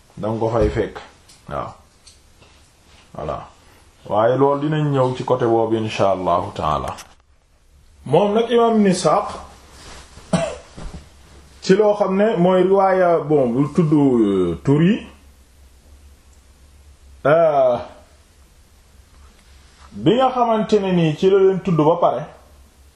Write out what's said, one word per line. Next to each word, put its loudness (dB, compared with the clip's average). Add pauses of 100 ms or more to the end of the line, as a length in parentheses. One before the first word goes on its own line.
(180)
danga -6
ko -2
fay 0
fekk. -4 (540)
Waaw. -8 (1400)
Voilà. -10 (600)
Waaye 2
loolu 2
dinañ -2
ñëw 0
ci -8
côté 0
boobu, 2
insha 0
Allahu -2
taala. -4 (1120)
Moom 2
nag 0
imaam 2
Ibn 4
Isxaaq, 0 (1040)
<coughs> -10
ci 2
loo 4
xam -2
ne 0
mooy 2
riwaaya, 2
bon, 0
bu -2
tudd, 0
euh, 2
tur 2
yi. 2 (2250)
Euh, 4 (2250)
bi 0
nga 0
xamante -2
ne -4
nii 0
ci 0
la 4
leen 2
tudd -4
ba 2
pare, 0 (760)